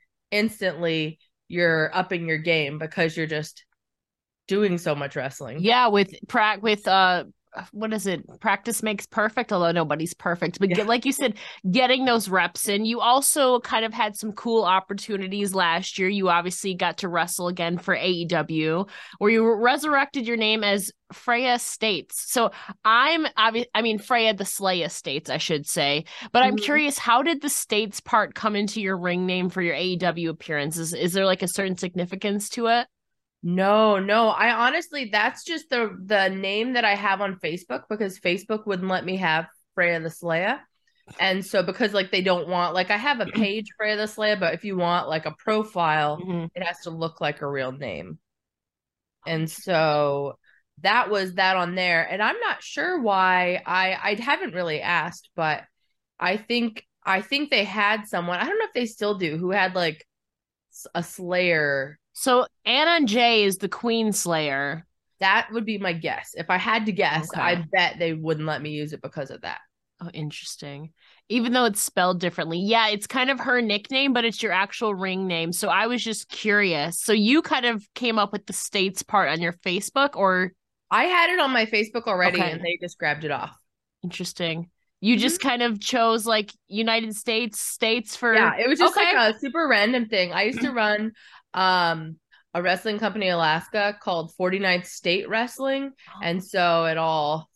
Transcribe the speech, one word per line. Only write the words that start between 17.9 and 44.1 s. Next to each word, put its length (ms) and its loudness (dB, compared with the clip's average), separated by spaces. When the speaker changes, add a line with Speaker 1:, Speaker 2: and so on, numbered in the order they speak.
Speaker 2:
A 160 -2
E 160 -2
W, 580 0
where 140 2
you 200 6
resurrected 760 2
your 100 -2
name 280 2
as 280 0
Freya 440 0
States. 720 -4
So 200 2
I'm 400 4
obvi-, 260 2
I 60 2
mean, 200 0
Freya 340 2
the 100 -6
Slaya 460 -2
States, 400 -8
I 80 -2
should 280 -2
say. 380 0
But 100 6
I'm 140 4
Speaker 1:
Mm-hmm. 80 -4
Speaker 2:
curious, 340 0
how 240 4
did 180 0
the 80 -4
States 520 -2
part 340 0
come 200 -2
into 280 -2
your 160 -2
ring 260 -2
name 240 0
for 140 -4
your 140 0
A 60 -4
E 140 -2
W 320 -2
appearances? 640 -6
Is 220 -2
there, 100 2
like, 180 2
a 60 -2
certain 300 -4
significance 720 -4
to 160 -4
it? 200 2
Speaker 1:
No, 580 4
no. 300 4
I 360 2
honestly, 460 -2
that's 320 0
just 260 -8
the, 340 -2
the 260 2
name 420 -4
that 120 0
I 120 4
have 240 0
on 180 -4
Facebook 500 -6
because 300 -4
Facebook 480 -2
wouldn't 220 -2
let 160 0
me 140 -4
have 280 2
Freya 260 2
the 80 -6
Slaya. 500 -2
And 260 0
so 160 0
because, 320 -2
like, 160 0
they 120 2
don't 260 2
want, 260 0
like, 160 0
I 60 2
have 240 0
a 60 -2
Speaker 2:
<clears throat> 80 -8
Speaker 1:
page 320 0
Freya 200 -2
the 80 -2
Slaya, 360 0